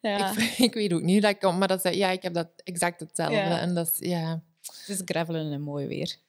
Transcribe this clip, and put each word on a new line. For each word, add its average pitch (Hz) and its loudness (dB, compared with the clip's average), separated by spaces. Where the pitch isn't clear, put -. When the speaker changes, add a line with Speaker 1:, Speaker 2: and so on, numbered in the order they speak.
Speaker 1:
Ja. 202 0
Speaker 2:
Ik, - -
<laughs> 247 6
ik - -2
weet 208 0
ook 165 2
niet 175 2
hoe 208 6
dat 202 -2
komt, 185 4
maar 190 4
dat 190 0
is, 175 2
ja, 190 2
ik 185 -2
heb 180 -6
dat 170 -2
exact 175 -2
hetzelfde. 160 -2
Speaker 1:
Ja. 170 2
Speaker 2:
En 175 0
dat 165 -2
is, - -6
ja. 165 -2
Speaker 1:
Het - -16
is 190 -6
gravelen 160 -4
in 143 -4
mooi 143 -6
weer. - -6